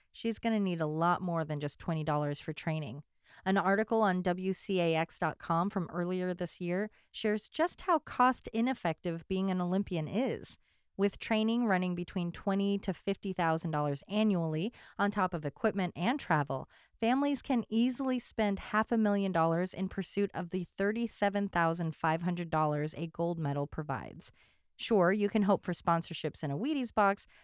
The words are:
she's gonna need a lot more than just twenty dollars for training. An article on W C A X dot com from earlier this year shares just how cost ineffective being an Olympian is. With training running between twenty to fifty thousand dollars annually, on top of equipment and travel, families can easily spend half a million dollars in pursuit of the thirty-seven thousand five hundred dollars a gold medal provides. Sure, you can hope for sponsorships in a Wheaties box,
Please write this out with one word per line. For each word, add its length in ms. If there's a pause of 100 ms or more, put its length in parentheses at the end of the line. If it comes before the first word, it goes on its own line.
(120)
she's 280
gonna 200
need 220
a 60
lot 340
more 240
than 140
just 180
twenty 260
dollars 360
for 140
training. 500 (420)
An 140
article 420
on 220
W 300
C 280
A 140
X 240
dot 180
com 320
from 240
earlier 400
this 260
year 300 (220)
shares 380
just 320
how 180
cost 520
ineffective 760
being 240
an 100
Olympian 460
is. 500 (400)
With 220
training 460
running 300
between 360
twenty 480
to 140
fifty 400
thousand 380
dollars 380
annually, 640 (240)
on 140
top 220
of 120
equipment 500
and 240
travel, 500 (300)
families 420
can 280
easily 500
spend 400
half 320
a 60
million 340
dollars 420
in 140
pursuit 480
of 160
the 160 (100)
thirty-seven 680
thousand 480
five 260
hundred 300
dollars 440
a 120
gold 320
medal 260
provides. 640 (440)
Sure, 360
you 160
can 160
hope 200
for 100
sponsorships 680
in 80
a 60
Wheaties 360
box, 320 (180)